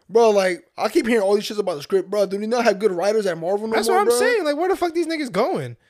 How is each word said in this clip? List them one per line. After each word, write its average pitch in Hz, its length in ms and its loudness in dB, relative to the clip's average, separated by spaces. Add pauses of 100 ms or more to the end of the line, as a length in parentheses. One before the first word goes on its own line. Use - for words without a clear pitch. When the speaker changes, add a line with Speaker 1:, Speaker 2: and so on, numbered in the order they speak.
Speaker 1:
Bro, 220 220 6
like, 190 340 0 (120)
I 214 120 -2
keep 311 180 0
hearing 226 140 2
all 196 140 2
these 208 120 0
shits 208 120 -6
about 190 160 -2
the - 80 -10
script, 180 260 0
bro. 202 160 0
Do 190 120 -2
they 214 100 -6
not 233 160 0
have 208 160 2
good 208 120 2
writers 196 360 0
at 170 100 -2
Marvel 196 300 -4
no 220 80 -2
Speaker 2:
That's - 120 0
Speaker 1:
more, 370 100 2
Speaker 2:
what 392 40 4
I'm 415 60 0
Speaker 1:
bro? 480 120 4
Speaker 2:
saying. 480 240 0
Like, 294 140 -2
where 339 100 -2
the 370 80 0
fuck 339 200 -4
these 339 100 -2
niggas 302 260 -6
going? 180 460 -4 (120)